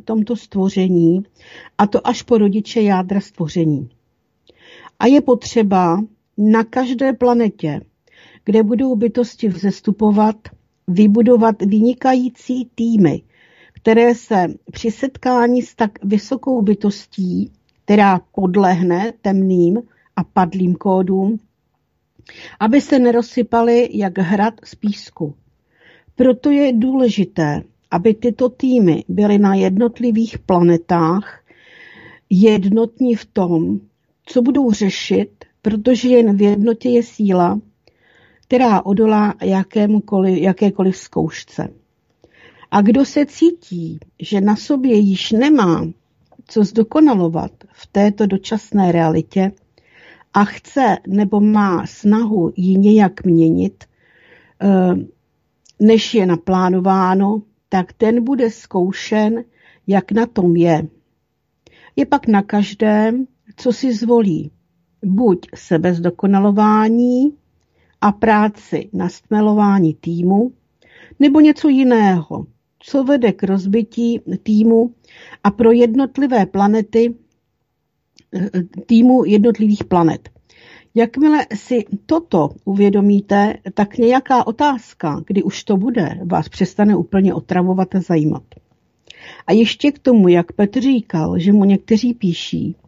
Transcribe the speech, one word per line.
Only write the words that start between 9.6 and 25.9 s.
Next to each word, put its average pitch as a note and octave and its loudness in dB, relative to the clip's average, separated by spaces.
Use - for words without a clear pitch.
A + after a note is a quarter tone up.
vybudovat G#3+ 2
vynikající B3 -2
týmy, A3 0
které A#3 4
se F#3+ -2
při - -6
setkání B3 -2
s - -18
tak - -6
vysokou A3+ -4
bytostí, G3+ -4
která G3+ 2
podlehne F#3 0
temným F#3+ 0
a F3 -4
padlým F#3 -2
kódům, F#3+ -2
aby B3+ 2
se - 0
nerozsypaly A#3 0
jak F#3+ -4
hrad G3+ -2
z - -20
písku. - -8